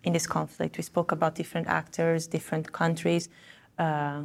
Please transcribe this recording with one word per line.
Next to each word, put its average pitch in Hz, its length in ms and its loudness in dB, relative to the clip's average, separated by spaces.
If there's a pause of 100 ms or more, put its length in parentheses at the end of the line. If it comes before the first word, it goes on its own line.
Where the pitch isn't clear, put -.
in 180 80 2
this 165 140 2
conflict? 156 500 -2
We 170 60 -4
spoke - 280 0
about 160 240 2
different 165 320 -4
actors, 165 600 2
different 160 460 -4
countries. 165 560 2 (480)
Uh, 147 480 0